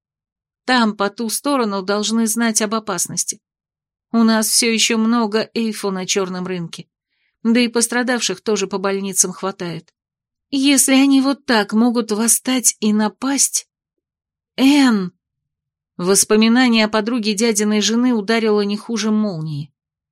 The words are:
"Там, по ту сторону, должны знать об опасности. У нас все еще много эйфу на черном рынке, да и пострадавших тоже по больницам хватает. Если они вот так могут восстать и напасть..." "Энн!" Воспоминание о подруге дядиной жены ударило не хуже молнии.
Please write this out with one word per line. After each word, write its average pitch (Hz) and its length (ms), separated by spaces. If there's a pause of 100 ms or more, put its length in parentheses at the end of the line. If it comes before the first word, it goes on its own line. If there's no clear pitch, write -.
(640)
"Там, 226 320
по 202 140
ту 220 180
сторону, 214 540
должны 208 420
знать 226 360
об 214 120
опасности. 190 680 (720)
У 226 120
нас 220 240
все 233 260
еще 226 240
много 220 560
эйфу 214 380
на 185 160
черном 185 400
рынке, 175 400 (560)
да 233 160
и 240 80
пострадавших 240 720
тоже 202 240
по 190 140
больницам 196 520
хватает. 175 600 (560)
Если 269 440
они 269 280
вот 277 240
так 214 280
могут 226 380
восстать 233 680
и 214 140
напасть..." 214 760 (880)
"Энн!" 254 540 (840)
Воспоминание 220 880
о 214 40
подруге 220 460
дядиной 214 460
жены 233 320
ударило 214 480
не 202 140
хуже 214 360
молнии. 160 600 (400)